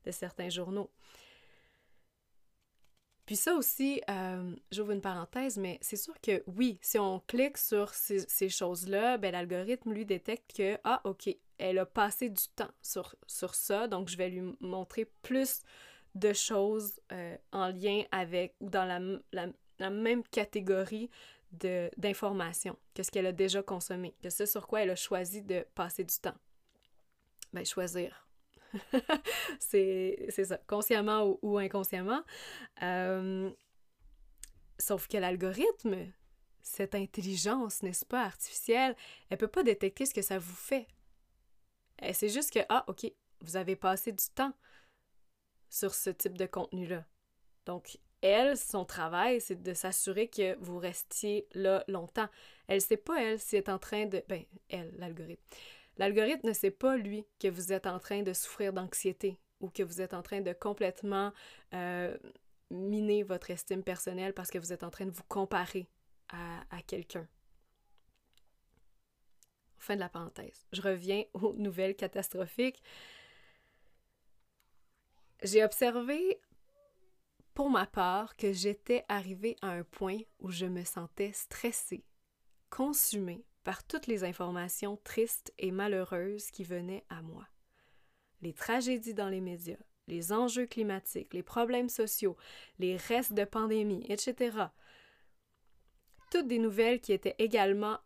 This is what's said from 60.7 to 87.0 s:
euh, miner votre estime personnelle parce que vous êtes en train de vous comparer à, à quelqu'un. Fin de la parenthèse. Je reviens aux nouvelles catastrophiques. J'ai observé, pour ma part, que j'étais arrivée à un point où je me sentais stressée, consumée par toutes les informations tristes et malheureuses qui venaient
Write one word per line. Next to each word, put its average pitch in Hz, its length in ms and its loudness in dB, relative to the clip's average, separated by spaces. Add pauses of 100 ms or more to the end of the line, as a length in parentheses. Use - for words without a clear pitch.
euh, 180 420 -2 (540)
miner 208 520 2
votre 185 280 -4
estime 185 320 -4
personnelle 185 520 -4
parce 185 160 -8
que 180 80 -4
vous 175 140 -6
êtes 170 100 -8
en 170 80 -8
train 190 160 -6
de 190 40 -2
vous 170 140 -12
comparer 190 640 -2 (400)
à, 170 320 -10 (100)
à 170 120 -10
quelqu'un. 175 440 -8 (2500)
Fin - 160 -4
de 202 60 -2
la 180 80 -4
parenthèse. - 640 -12
Je 185 100 -6
reviens 190 420 0 (100)
aux 196 200 2
nouvelles 190 420 0
catastrophiques. 196 840 -2 (2500)
J'ai 202 200 8
observé, 247 800 2 (1120)
pour 285 160 2
ma 202 160 6
part, 196 500 0
que 202 160 2
j'étais 202 560 0
arrivée 196 540 -2
à 196 60 -4
un 175 160 -4
point 190 340 -4 (220)
où 185 100 -6
je 175 160 -4
me 180 160 -4
sentais 190 500 -6
stressée, - 720 -6 (680)
consumée 214 720 0 (200)
par 185 200 -6
toutes - 220 -4
les 208 180 0
informations 180 800 -4
tristes - 540 -2
et 190 120 -2
malheureuses 190 800 -2
qui 196 140 -10
venaient 180 460 -6